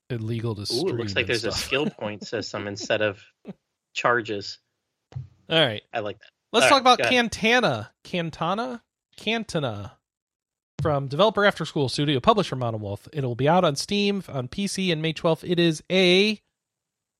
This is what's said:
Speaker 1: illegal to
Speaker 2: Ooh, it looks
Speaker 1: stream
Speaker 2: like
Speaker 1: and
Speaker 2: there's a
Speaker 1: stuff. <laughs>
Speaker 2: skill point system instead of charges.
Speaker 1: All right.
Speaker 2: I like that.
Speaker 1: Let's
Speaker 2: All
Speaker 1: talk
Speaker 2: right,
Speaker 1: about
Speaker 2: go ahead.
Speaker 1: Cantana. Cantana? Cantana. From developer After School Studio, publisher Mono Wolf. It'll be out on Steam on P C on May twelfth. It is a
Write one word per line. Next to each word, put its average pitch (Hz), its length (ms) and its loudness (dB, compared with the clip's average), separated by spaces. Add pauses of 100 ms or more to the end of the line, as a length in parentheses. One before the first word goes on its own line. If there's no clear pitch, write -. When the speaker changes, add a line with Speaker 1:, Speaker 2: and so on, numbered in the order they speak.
(120)
Speaker 1:
illegal 113 420 -4
to 98 80 -8
Speaker 2:
Ooh, 113 280 -2
it - 40 -2
looks 117 180 -4
Speaker 1:
stream 95 40 -6
Speaker 2:
like - 20 0
Speaker 1:
and 123 120 -2
Speaker 2:
there's 117 160 -2
a 101 60 -2
Speaker 1:
stuff. - 120 -6
<laughs> - 20 -6
Speaker 2:
skill 143 240 -2
point 104 380 -10
system 101 400 -8
instead 104 340 -4
of 104 180 -2 (760)
charges. 110 640 -2 (920)
Speaker 1:
All 165 100 2
right. 117 220 0 (100)
Speaker 2:
I - 100 -4
like 104 180 -8
that. - 100 -20 (240)
Speaker 1:
Let's 226 120 6
Speaker 2:
All 127 40 8
Speaker 1:
talk 294 60 8 (100)
Speaker 2:
right, 254 80 8
Speaker 1:
about 226 60 4
Speaker 2:
go 135 60 2
ahead. 226 80 2 (180)
Speaker 1:
Cantana. 208 600 0 (120)
Cantana? 185 800 -6 (340)
Cantana. 147 800 -4 (840)
From 143 240 0
developer 196 380 4
After 190 200 2
School 143 240 0
Studio, 143 300 0
publisher 208 360 4
Mono 117 220 -4
Wolf. 101 360 -8
It'll 131 220 -2
be 127 120 0
out 180 160 6
on 151 120 2
Steam 202 520 -2
on 127 220 -6
P 202 180 -4
C 185 240 -2
on 156 100 -2
May 160 120 -2
twelfth. 160 300 0
It 175 160 0
is 165 320 2
a 190 500 4 (800)